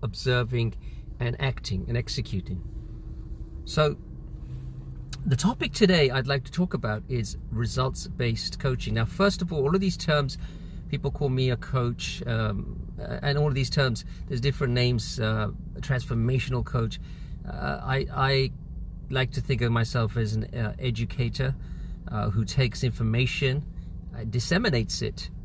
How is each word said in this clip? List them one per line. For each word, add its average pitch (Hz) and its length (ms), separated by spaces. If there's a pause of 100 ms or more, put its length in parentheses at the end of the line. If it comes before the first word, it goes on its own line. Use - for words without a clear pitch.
observing, 120 720 (440)
and 120 220
acting 110 460
and 120 100
executing. 92 640 (1040)
So 151 320 (1300)
the 131 100
topic - 380
today 170 380
I'd 127 160
like 135 160
to - 80
talk 175 220
about 107 360
is 117 280 (120)
results-based 120 1120
coaching. 123 340
Now, 110 120
first 196 360
of 175 100
all, 151 100
all 143 120
of 190 80
these 185 160
terms, 147 400 (520)
people 139 220
call 139 180
me 127 200
a 120 80
coach, - 720
um, 110 520 (200)
and 139 380
all 151 100
of 135 80
these 131 140
terms, 131 360 (220)
there's 123 140
different 131 320
names, 123 460
uh, 110 300 (300)
transformational 123 840
coach. 117 360 (500)
Uh, - 340
I, 135 300
I 135 380 (580)
like 131 220
to 117 100
think 120 200
of 117 100
myself 117 460
as 110 160
an, 110 120 (100)
uh, 110 220
educator, 120 800 (560)
uh, 104 180
who 104 160
takes 131 380
information, 123 840 (500)
uh, 113 100
disseminates 123 760
it - 280 (160)